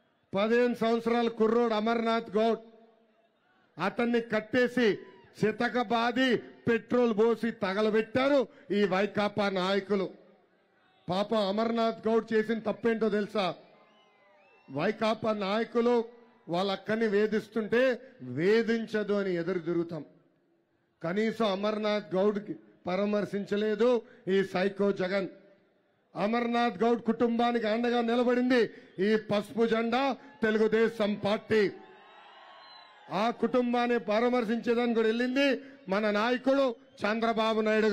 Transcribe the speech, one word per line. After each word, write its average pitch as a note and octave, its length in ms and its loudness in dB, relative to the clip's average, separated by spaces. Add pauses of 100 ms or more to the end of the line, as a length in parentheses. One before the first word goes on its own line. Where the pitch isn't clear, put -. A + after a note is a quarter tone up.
(320)
పదిహేను A#3 420 2
సంవత్సరాల A#3 540 0
కుర్రోడు A3+ 460 2
అమర్నాథ్ A3+ 640 0
గౌడ్, A3 260 2 (1120)
అతన్ని A#3 440 0
కట్టేసి A#3 680 0 (500)
చితకబాది A#3 880 0 (380)
పెట్రోల్ A#3 520 2
పోసి A3+ 320 2
తగలబెట్టారు A3 880 0 (300)
ఈ G3+ 140 2
వైకాపా G3+ 640 0
నాయకులు. G3 580 0 (1000)
పాపం G#3 400 0
అమర్నాథ్ A3+ 600 -2
గౌడ్ A3 240 2
చేసిన A3 260 0
తప్పేంటో A3 500 -2
తెలుసా? G3+ 380 -2 (1200)
వైకాపా G#3+ 640 -2
నాయకులు A3+ 640 0 (540)
వాళ్ళ F3+ 220 -2
అక్కని G#3+ 380 -2
వేధిస్తుంటే G#3+ 720 0 (540)
వేధించదు G#3 840 0
అని F#3+ 200 -2
ఎదురు F3 280 -2
తిరుగుతాం. E3+ 340 -4 (1000)
కనీసం G#3+ 440 0
అమర్నాథ్ G#3 680 -2
గౌడ్కి G3+ 400 0 (320)
పరామర్శించలేదు G#3 1040 0 (400)
ఈ F#3+ 160 2
సైకో G3 480 -2
జగన్. G3 360 -2 (840)
అమర్నాథ్ A#3 680 -2
గౌడ్ A#3 200 2
కుటుంబానికి A#3 640 0
అండగా A#3 340 0
నిలబడింది B3 600 2 (380)
ఈ G3 120 0 (200)
పసుపు G#3 360 0
జెండా A3+ 360 0 (400)
తెలుగుదేశం A3 720 2
పార్టీ. G#3+ 480 0 (1600)
ఆ A3+ 40 0 (160)
కుటుంబాన్ని A#3+ 560 0
పరామర్శించేదానికి A#3 1000 0
కూడా A3 100 2
వెళ్ళింది B3+ 400 0 (400)
మన G#3 220 0
నాయకుడు B3+ 540 2 (380)
చంద్రబాబు A3 580 0
నాయుడు G#3+ 320 2